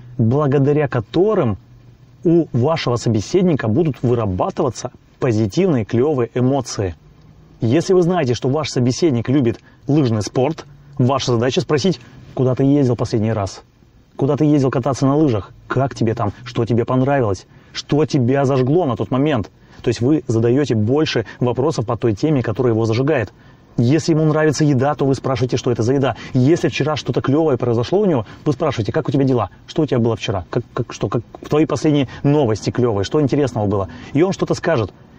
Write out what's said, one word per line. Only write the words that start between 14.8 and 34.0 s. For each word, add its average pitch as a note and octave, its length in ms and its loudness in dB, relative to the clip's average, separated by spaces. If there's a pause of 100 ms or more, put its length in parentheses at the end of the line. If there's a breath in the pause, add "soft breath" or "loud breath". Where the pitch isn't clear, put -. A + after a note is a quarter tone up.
на C3+ 120 2
лыжах? C3 340 0 (160)
Как C3 260 -2
тебе A2+ 200 0
там? G#2+ 180 -4 (140)
Что A#2+ 200 -4
тебе A#2 200 0
понравилось? C3 640 0 (260 loud breath)
Что D3 320 0
тебя C#3 400 2
зажгло C3+ 400 2
на B2 100 -2
тот A2+ 160 -6
момент?» C3 400 0 (300 loud breath)
То - 80 -2
есть A#2 100 -2
вы C#3+ 280 0
задаёте B2 480 2
больше A#2+ 500 0 (160 loud breath)
вопросов B2+ 440 -2
по A#2+ 120 -2
той A#2 180 0
теме, D3+ 260 0
которая A#2+ 300 0
его A2+ 140 2
зажигает. B2 480 0 (420 loud breath)
Если D3 380 2
ему D#3 100 2
нравится D#3 400 2
еда, C#3+ 320 2
то C#3+ 100 -2
вы C3+ 100 2
спрашиваете, B2+ 420 -2
что C3 120 -4
это A#2+ 140 0
за B2+ 120 2
еда. C3 200 0 (180 loud breath)
Если D3+ 360 2
вчера D3+ 260 -2
что-то C3 240 -4
клёвое C#3+ 380 2
произошло A#2+ 420 0
у G#3+ 60 2
него, D3 200 0 (200 loud breath)
вы D3 80 2
спрашиваете: C3 400 -2
«Как D#3 160 -2
у - 20 -2
тебя C#3 140 2
дела? B2 240 0 (180 loud breath)
Что - 140 -2
у D#3 40 0
тебя C#3 140 0
было A2+ 160 2
вчера? G2 340 -6
Как, B2 140 -4 (100)
как, - 200 -6
что, - 160 -6
как A#2 140 -4 (260)
твои D3+ 160 2
последние D3 420 0 (160 loud breath)
новости C#3+ 460 2
клёвые? A2+ 340 0
Что D3+ 160 -2
интересного C#3 480 0
было?» G2 220 -2 (240 loud breath)